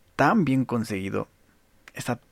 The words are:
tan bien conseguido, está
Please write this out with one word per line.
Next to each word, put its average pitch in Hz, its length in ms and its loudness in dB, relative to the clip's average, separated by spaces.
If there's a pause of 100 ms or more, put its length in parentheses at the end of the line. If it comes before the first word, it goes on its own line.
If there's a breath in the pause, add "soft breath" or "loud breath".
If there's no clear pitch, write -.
(160)
tan 170 300 4
bien 131 200 2
conseguido, 104 640 -4 (680)
está - 260 -6 (120)